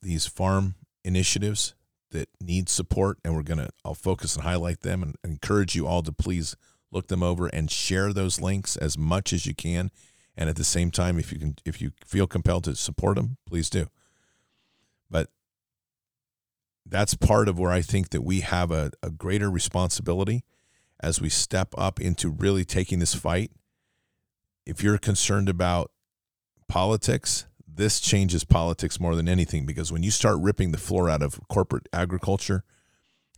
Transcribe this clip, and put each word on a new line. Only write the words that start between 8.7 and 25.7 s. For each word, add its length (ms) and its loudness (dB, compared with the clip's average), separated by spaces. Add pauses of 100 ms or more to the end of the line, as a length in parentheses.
as 220 -2
much 340 0
as 140 -2
you 80 -4
can. 380 -4 (440)
And 140 -2
at 60 -4
the 80 -2
same 260 0
time, 300 0
if 120 -6
you 60 -8
can, 160 -4 (100)
if 160 -8
you 120 -6 (120)
feel 220 2
compelled 380 0
to 100 -4
support 400 -2
them, 220 -2 (100)
please 240 -2
do. 160 0 (1200)
But 220 -2 (1500)
that's 300 0
part 340 6
of 120 2
where 100 2
I 100 4
think 300 0
that 120 -2
we 180 0
have 320 0
a, 180 0 (140)
a 60 -6
greater 380 -2
responsibility 960 0 (560)
as 220 -2
we 80 -2
step 500 -2
up 220 -2
into 280 -2
really 360 0
taking 340 -2
this 160 0
fight. 380 -2 (1120)
If 160 -6
you're 160 4
concerned 500 2
about 440 0 (720)